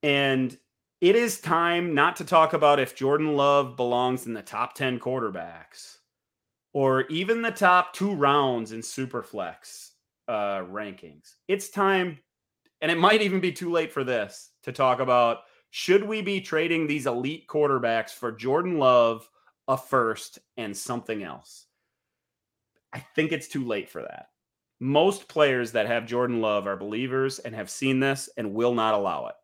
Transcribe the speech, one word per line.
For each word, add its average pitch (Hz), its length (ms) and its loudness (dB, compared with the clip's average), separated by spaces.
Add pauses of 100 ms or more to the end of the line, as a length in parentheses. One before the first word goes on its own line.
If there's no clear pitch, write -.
And 135 520 0 (440)
it 190 160 6
is 233 240 0
time 170 520 0
not 151 240 2
to 170 80 -10
talk 160 280 4
about 147 260 6
if 127 160 -2
Jordan 147 420 0
Love 143 380 2
belongs 123 520 0
in 120 60 -8
the 107 100 -10
top 117 320 -6
ten 127 260 -4
quarterbacks 92 960 -8 (760)
or 131 360 2
even 190 340 -2
the 226 80 -2
top 180 440 2
two 202 200 -2
rounds 139 560 2
in 113 100 -12
Superflex, - 1120 -10 (380)
uh, 101 320 -2
rankings. 92 760 -14 (140)
It's 196 220 -4
time, 190 480 0 (600)
and 160 120 0
it 170 60 0
might 214 240 6
even 190 180 0
be 185 100 0
too 170 220 -6
late 160 180 0
for 139 140 -4
this, 113 460 -4 (120)
to 127 100 -10
talk 127 280 2
about, 123 380 4 (320)
should 202 340 2
we 214 180 -4
be 196 180 -2
trading 165 460 0
these 147 200 -2
elite 131 420 -4
quarterbacks 123 640 0
for 117 200 -8
Jordan 147 480 -2
Love, 120 500 4 (380)
a 131 100 0
first, 113 640 -2 (180)
and 104 200 -8
something 113 460 -6
else? - 440 -16 (1300)
I 127 80 -12
think 160 320 -2
it's - 160 -6
too 135 160 -6
late 107 240 -6
for 73 140 -12
that. - 260 -16 (500)
Most 151 480 2
players 127 460 2
that 131 140 2
have 117 200 -2
Jordan 120 340 0
Love 104 280 0
are 98 80 -4
believers 127 640 -4
and 117 140 -10
have 107 160 -10
seen 135 280 0
this 135 380 0
and 107 180 -6
will 120 200 2
not 110 200 2
allow 87 320 -2
it. - 180 -12